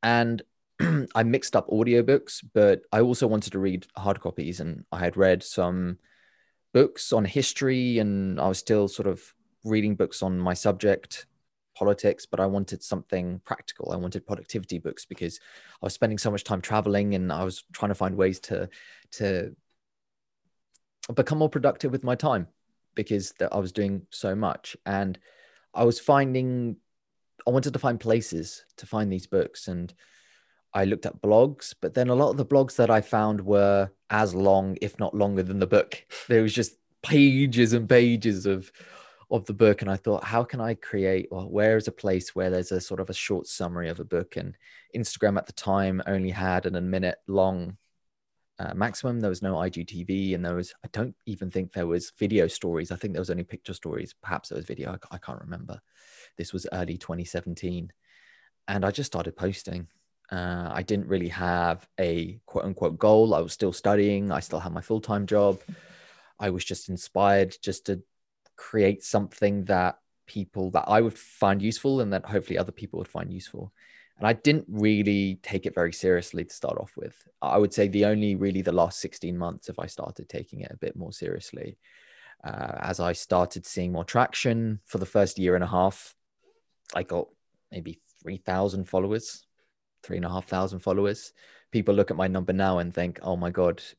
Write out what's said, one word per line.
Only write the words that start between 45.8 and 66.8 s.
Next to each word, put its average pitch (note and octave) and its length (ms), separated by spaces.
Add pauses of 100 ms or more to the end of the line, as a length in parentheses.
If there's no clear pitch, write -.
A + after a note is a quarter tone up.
only F#2+ 240
had F#2 380
an, F2+ 80
a F2 60
minute F#2 360 (100)
long, F#2+ 500 (800)
uh, F2+ 160
maximum. A#2 440
There G#2+ 100
was F#2 120
no F#2+ 160
I F2+ 120
G F2 140
T E2+ 200
V, F#2+ 320
and F2 100
there F2 100
was, F2 180 (120)
I - 60
don't A#2 240 (100)
even F#2+ 240
think F2+ 220
there F2 160
was E2+ 300
video G2+ 300
stories. E2+ 440
I F2+ 40
think G2 180
there E2 80
was F2+ 100
only F2 120
picture - 300
stories. - 480
Perhaps - 280
there - 80
was - 80
video. - 260
I, - 240
I - 20
can't - 240
remember. - 400 (560)
This F2 160
was F#2 180
early F2+ 260
twenty F2 280
seventeen. F2 640 (760)
And G2+ 180
I G2+ 60
just C3+ 200
started E2 240
posting. F2+ 520 (440)
Uh, F2+ 400
I F#2 120
didn't G2+ 240
really F2+ 220
have F2 580 (120)
a F2 460
quote - 200
unquote F2+ 320
goal. A2 360
I D#2 80
was E2+ 120
still F#2+ 200
studying. G2+ 580
I C#2+ 80
still - 200
had F2 140
my E2 80
full-time G#2+ 440
job. G2+ 340 (800)
I G#2 100
was F2+ 140
just - 260